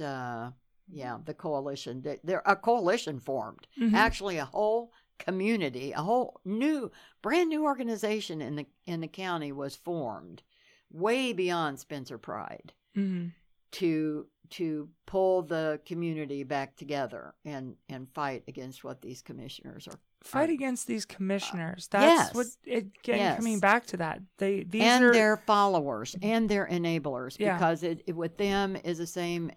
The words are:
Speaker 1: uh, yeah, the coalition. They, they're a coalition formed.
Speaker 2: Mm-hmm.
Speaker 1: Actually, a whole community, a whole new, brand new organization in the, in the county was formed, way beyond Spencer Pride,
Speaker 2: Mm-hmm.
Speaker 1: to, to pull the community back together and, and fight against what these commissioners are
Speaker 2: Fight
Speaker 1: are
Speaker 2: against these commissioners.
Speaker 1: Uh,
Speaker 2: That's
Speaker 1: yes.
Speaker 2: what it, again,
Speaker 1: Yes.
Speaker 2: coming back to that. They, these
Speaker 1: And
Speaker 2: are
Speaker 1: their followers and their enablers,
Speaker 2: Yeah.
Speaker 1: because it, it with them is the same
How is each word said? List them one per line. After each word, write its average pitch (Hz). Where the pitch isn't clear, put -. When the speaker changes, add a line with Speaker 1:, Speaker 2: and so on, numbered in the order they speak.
Speaker 1:
uh, 123
yeah, 127
the -
coalition. 139
They, 143
they're 175
a 196
coalition 185
formed. 123
Speaker 2:
Mm-hmm. 226
Speaker 1:
Actually, 202
a 143
whole 220
community, 180
a -
whole 233
new, 254
brand 330
new 302
organization 220
in 143
the, 147
in 170
the 160
county 170
was 139
formed, 110
way 240
beyond 170
Spencer 135
Pride, -
Speaker 2:
Mm-hmm. 185
Speaker 1:
to, 156
to 156
pull 185
the 156
community 156
back 135
together 127
and, 135
and 131
fight 139
against 131
what 131
these -
commissioners -
are -
Speaker 2:
Fight 294
Speaker 1:
are 339
Speaker 2:
against 254
these 226
commissioners. 185
Speaker 1:
Uh, 202
Speaker 2:
That's 330
Speaker 1:
yes. -
Speaker 2:
what 240
it, 226
again, 240
Speaker 1:
Yes. 190
Speaker 2:
coming 220
back 214
to 185
that. 160
They, 196
these 175
Speaker 1:
And 247
Speaker 2:
are 240
Speaker 1:
their 214
followers 175
and 220
their 202
enablers, 151
Speaker 2:
Yeah. 208
Speaker 1:
because 165
it, 170
it 165
with 165
them 196
is 175
the 170
same 170